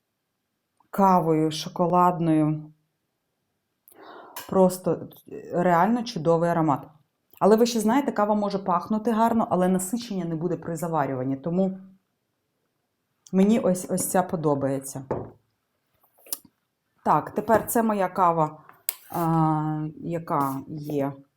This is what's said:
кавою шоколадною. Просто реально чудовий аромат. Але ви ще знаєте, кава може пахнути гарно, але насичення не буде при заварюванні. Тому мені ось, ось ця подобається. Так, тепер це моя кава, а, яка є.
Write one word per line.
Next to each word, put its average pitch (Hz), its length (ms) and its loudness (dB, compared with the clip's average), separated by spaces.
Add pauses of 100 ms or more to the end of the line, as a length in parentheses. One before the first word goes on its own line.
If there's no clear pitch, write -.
(880)
кавою 165 640 4
шоколадною. 165 1200 0 (1800)
Просто 185 600 2 (440)
реально 180 500 2
чудовий 165 460 0
аромат. 160 380 0 (520)
Але 196 160 6
ви 226 100 4
ще 233 140 -2
знаєте, 226 320 0
кава 208 240 0
може 202 240 -2
пахнути 214 520 -2
гарно, 226 380 2
але 180 180 2
насичення 185 580 -2
не 165 100 -4
буде 165 220 -4
при 165 180 -8
заварюванні. 139 600 -2
Тому 185 420 -2 (1500)
мені 202 280 4
ось, - 300 -2
ось 185 200 -4
ця 185 140 2
подобається. 139 840 -2 (2000)
Так, 156 260 2
тепер 214 360 0
це 233 160 0
моя 208 260 0
кава, 165 540 0 (480)
а, 156 760 0 (100)
яка 151 720 -4
є. 147 460 -4 (240)